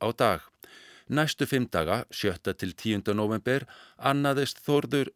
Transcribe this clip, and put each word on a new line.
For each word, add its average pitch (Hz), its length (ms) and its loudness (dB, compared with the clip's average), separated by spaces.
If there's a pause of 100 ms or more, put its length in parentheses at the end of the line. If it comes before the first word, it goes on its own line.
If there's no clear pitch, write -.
á 110 100 0
dag. 107 280 2 (680)
Næstu 143 400 0
fimm 127 240 2
daga, 87 380 0
sjötta 95 420 -4
til 92 240 -6
tíunda 104 400 -2
nóvember, 110 480 0 (320)
annaðist 139 640 0
Þórður 143 560 2